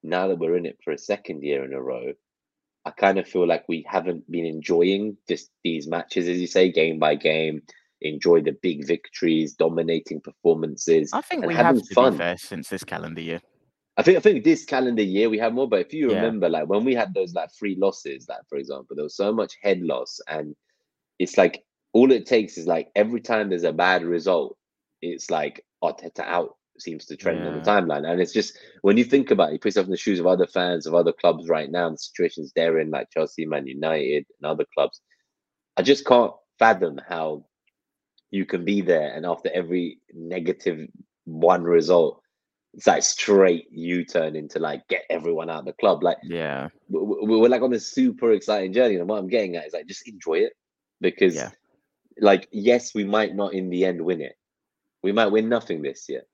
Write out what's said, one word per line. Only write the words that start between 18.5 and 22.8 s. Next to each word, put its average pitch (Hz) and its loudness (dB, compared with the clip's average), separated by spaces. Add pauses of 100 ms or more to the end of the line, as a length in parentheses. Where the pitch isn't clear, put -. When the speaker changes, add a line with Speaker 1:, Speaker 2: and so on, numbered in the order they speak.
Speaker 1:
example, 69 -12
there 76 -6
was 73 -10
so 101 0
much 110 -2
head 92 0
loss, 76 -6
and 76 -8 (680)
it's - -2
like, - 4 (300)
all 127 8
it 113 2
takes 113 0
is, 82 -6
like, 82 -2